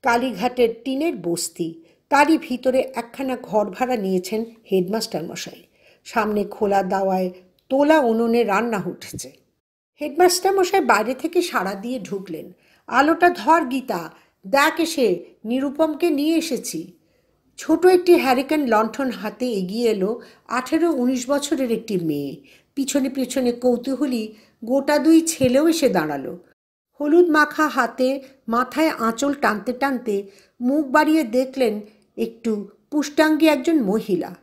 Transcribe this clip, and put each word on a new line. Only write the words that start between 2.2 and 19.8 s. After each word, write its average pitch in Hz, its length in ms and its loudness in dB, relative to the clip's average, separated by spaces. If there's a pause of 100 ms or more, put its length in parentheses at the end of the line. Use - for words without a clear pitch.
ভিতরে 254 560 -2
একখানা 254 480 -6
ঘর 202 280 -2
ভাড়া 247 260 -2
নিয়েছেন 190 480 -2 (280)
হেডমাস্টার 190 520 -2
মশাই। - 380 -14 (420)
সামনে 208 400 -2
খোলা 196 380 0
দাওয়ায় 190 480 0 (380)
তোলা 294 320 4
উনুনে 233 440 2
রান্না 202 420 0
উঠেছে। - 460 -12 (680)
হেডমাস্টার 349 540 2
মশাই 381 260 2
বাইরে 233 340 2
থেকে 330 280 -2
সাড়া 202 320 -4
দিয়ে 233 260 -8
ঢুকলেন। 185 520 -12 (340)
"আলোটা 320 440 4
ধর 302 340 2
গীতা, 220 480 -6 (340)
দেখ 294 340 2
এসে 254 440 0 (200)
নিরুপমকে 285 680 -2
নিয়ে 302 260 0
এসেছি।" 196 560 -6 (640)
ছোট 330 300 2
একটি 359 280 6
হ্যারিকেন 277 520 0
লণ্ঠন 226 440 0
হাতে 220 420 -6
এগিয়ে 214 380 -2